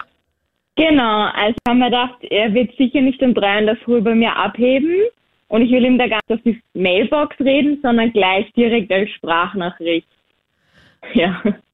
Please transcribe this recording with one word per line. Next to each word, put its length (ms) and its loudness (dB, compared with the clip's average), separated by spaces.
Genau, 500 2
also 200 -2
haben 120 2
wir 60 2
gedacht, 300 -2
er 240 0
wird 240 0
sicher 220 0
nicht 220 0
um 140 4
drei 240 0
in 80 0
der 100 0
Früh 240 0
bei 140 2
mir 200 2
abheben 600 0
und 120 2
ich 100 2
will 140 4
ihm 140 4
da 80 0
gar 200 -4
nicht 120 -2
auf 40 -12
die 160 -2
Mailbox 680 -2
reden, 440 0
sondern 280 0
gleich 420 0
direkt 380 0
als 200 -2
Sprachnachricht. 960 -4
Ja. 280 0